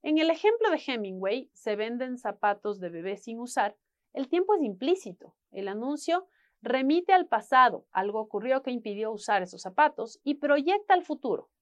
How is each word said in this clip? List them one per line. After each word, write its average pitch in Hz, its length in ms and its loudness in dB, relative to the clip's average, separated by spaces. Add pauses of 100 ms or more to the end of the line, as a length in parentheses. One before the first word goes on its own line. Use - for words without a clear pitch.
En 302 180 0
el 320 120 2
ejemplo 440 400 2
de 311 160 0
Hemingway, 208 680 -4
"Se 214 200 -4
venden 240 440 -6
zapatos 208 600 -2
de 180 100 -8
bebé 170 280 -8
sin 226 240 -12
usar", 240 360 -2 (360)
el 269 160 -6
tiempo 381 260 2
es 339 80 2
implícito. 220 720 -4 (160)
El 196 160 -8
anuncio 294 600 -4 (340)
remite 269 500 2
al 370 140 4
pasado, 240 640 4
algo 202 300 -2
ocurrió 226 420 -2
que 269 80 -6
impidió 220 400 -6
usar 208 320 -2
esos 180 180 -10
zapatos, 233 640 0
y 285 120 -2
proyecta 294 600 2
al 349 80 2
futuro, - 480 -6 (120)